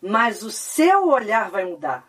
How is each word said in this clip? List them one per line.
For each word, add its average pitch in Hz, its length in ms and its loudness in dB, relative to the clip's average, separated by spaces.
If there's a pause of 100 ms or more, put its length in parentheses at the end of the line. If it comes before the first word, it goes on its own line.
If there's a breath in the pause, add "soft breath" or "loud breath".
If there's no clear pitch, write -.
Mas 214 420 -2
o 220 80 -12
seu 370 580 2
olhar 226 420 2
vai 190 140 -2
mudar, 165 440 -8